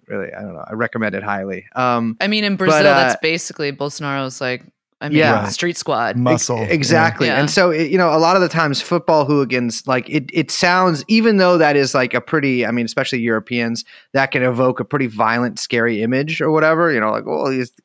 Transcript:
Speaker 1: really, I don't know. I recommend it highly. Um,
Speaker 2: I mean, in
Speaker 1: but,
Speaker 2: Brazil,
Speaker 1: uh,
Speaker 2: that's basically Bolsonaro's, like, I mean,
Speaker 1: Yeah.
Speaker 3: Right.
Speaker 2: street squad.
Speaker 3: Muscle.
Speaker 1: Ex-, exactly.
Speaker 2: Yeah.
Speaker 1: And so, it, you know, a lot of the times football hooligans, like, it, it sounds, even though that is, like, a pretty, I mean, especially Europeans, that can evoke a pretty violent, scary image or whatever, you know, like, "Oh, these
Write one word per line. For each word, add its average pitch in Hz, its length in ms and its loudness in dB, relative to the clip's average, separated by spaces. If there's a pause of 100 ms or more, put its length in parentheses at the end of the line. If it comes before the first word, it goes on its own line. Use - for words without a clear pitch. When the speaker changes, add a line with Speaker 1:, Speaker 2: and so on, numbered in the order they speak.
Speaker 1:
really, 101 260 -8
I - 80 -14
don't 101 140 -12
know. 76 140 -14
I - 40 -12
recommend 110 420 -4
it 98 80 -6
highly. 98 520 -6
Um, 120 440 -2
Speaker 2:
I 196 80 -2
mean, 214 160 -2
in 202 140 -2
Speaker 1:
but, 185 80 -2
Speaker 2:
Brazil, 156 140 4 (120)
Speaker 1:
uh, 139 40 4
Speaker 2:
that's 131 260 2
basically 160 500 -4
Bolsonaro's, 139 680 -6
like, 127 220 -6 (380)
I 147 80 -6
mean, 151 80 2
Speaker 1:
Yeah. 139 260 4
Speaker 3:
Right. 104 80 -4
Speaker 2:
street 175 240 -4
squad. 117 400 -2
Speaker 3:
Muscle. 123 440 0
Speaker 1:
Ex-, 110 120 -4
exactly. 160 560 0
Speaker 2:
Yeah. 131 100 0
Speaker 1:
And 147 140 2
so, 180 200 4
it, 156 200 0
you 185 60 2
know, 170 180 4
a 156 40 4
lot 170 180 4
of 190 40 4
the 175 60 2
times 156 320 0
football 160 460 0
hooligans, 127 600 -2
like, 127 240 -2
it, 139 220 -4
it - 180 -2
sounds, 180 600 2
even 220 260 4
though 180 220 4
that 151 180 4
is, 139 180 2
like, 127 200 0
a 123 80 0
pretty, 131 440 0
I 107 60 -2
mean, 120 140 -2
especially 131 340 -4
Europeans, 117 640 -2 (300)
that 135 180 2
can 131 120 0
evoke 127 360 2
a 123 60 -4
pretty 139 220 -2
violent, 113 520 0
scary 117 440 -2
image 139 360 -2
or 151 120 0
whatever, 160 380 2
you 127 120 0
know, 107 100 0
like, 110 160 -4
"Oh, 143 220 -2
these 127 240 -4 (120)